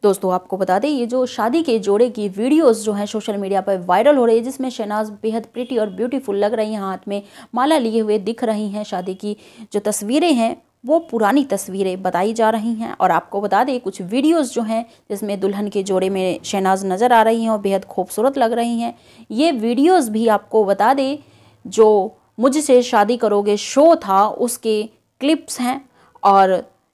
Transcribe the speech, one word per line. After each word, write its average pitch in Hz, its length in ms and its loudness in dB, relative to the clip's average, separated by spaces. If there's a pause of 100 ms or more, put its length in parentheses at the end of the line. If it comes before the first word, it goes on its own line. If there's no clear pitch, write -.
दोस्तों, 190 300 2
आपको 185 240 -6
बता 185 220 0
दें, 277 100 -2
ये 254 160 -2
जो 254 220 -2
शादी 247 360 -2
के 247 160 0
जोड़े 202 300 2
की 208 200 -6
वीडियोज़ 233 540 2
जो 214 100 -2
हैं 202 140 -4
सोशल 208 300 -6
मीडिया 196 240 -2
पर 196 180 -2
वायरल 202 360 4
हो 247 100 4
रही 226 120 4
है, 233 60 0
जिसमें 262 280 -6
शहनाज 214 380 -4 (120)
बेहद 220 320 -4
प्रिटी 247 240 -6
और 214 140 -2
ब्यूटीफुल 226 460 -4
लग 208 160 0
रही 214 200 -2
हैं, 208 80 -6
हाथ 190 260 -8
में 202 140 -6 (340)
माला 285 220 2
लिए 226 220 0
हुए 214 200 0
दिख 220 240 -6
रही 214 260 -2
हैं। 214 160 -8
शादी 185 300 -6
की 208 200 -8 (380)
जो 208 80 0
तस्वीरें 226 520 0
हैं 233 220 0 (280)
वो 285 180 2
पुरानी 262 440 0
तस्वीरें 190 580 -4
बताई 185 300 0
जा 220 160 2
रही 226 260 -2
हैं। 226 200 -8
और 180 160 2
आपको 170 300 -2
बता 202 220 2
दें, 262 160 -2
कुछ 196 240 -10
वीडियोज़ 269 500 0
जो 240 80 -4
हैं 226 240 -4 (240)
जिसमें 202 300 -4
दुल्हन 202 300 -2
के 196 140 -4
जोड़े 190 260 0
में 185 340 -2
शहनाज 190 420 0
नज़र 208 280 2
आ 226 80 6
रही 226 220 2
हैं 226 60 -2
और 220 100 0
बेहद 196 260 -2
खूबसूरत 233 520 -2
लग 240 160 0
रही 233 260 -2
हैं। 233 140 -6 (360)
ये 277 220 0
वीडियोज़ 254 600 2
भी 220 180 0
आपको 214 360 0
बता 202 280 2
दें, 277 240 -2 (480)
जो 208 520 2 (220)
मुझसे 262 440 4
शादी 240 340 2
करोगे 208 420 2
शो 320 380 4
था, 202 300 2
उसके 220 540 -2 (400)
क्लिप्स 302 380 -2
हैं, 254 200 -4 (440)
और 190 400 6 (300)